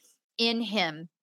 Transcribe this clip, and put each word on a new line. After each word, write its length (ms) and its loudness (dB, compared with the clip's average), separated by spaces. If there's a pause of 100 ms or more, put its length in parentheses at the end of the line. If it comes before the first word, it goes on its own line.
(380)
in 240 2
him. 460 -2 (160)